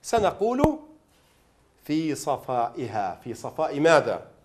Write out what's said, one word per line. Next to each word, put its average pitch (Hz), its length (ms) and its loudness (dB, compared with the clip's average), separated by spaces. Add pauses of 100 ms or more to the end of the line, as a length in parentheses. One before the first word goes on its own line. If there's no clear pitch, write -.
سنقول 240 760 2 (1040)
في 151 320 -2
صفائها. 117 1080 -4
في 120 100 -10
صفاء 143 460 -6
ماذا؟ 143 520 4 (140)